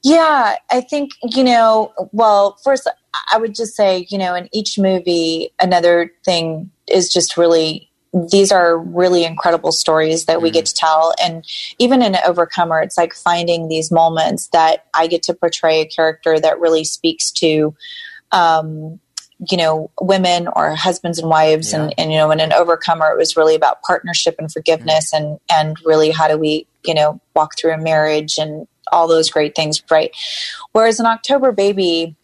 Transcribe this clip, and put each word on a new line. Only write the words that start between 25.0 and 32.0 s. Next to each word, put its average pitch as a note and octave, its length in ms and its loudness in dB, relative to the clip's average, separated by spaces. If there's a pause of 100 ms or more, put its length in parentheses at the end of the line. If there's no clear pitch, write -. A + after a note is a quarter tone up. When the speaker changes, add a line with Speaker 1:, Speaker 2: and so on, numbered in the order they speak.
Speaker 2:
Mm-hmm. D3+ 100 -2
Speaker 1:
and, D3+ 160 -10 (100)
and D#3 340 0
really D#3 260 4
how D#3+ 180 0
do D#3 80 0
we, D#3 300 -2 (180)
you F3 100 -2
know, D3+ 260 0 (140)
walk D#3 240 0
through E3 140 0
a D#3+ 60 -4
marriage D#3 600 0
and D#3 300 -8 (240)
all E3 160 2
those D#3+ 220 2
great D3+ 260 -2
things, D#3 340 -4
right? D#3+ 220 2 (600)
Whereas A3+ 280 2
in A#3 60 0
October B3+ 440 0
Baby F#3 720 -2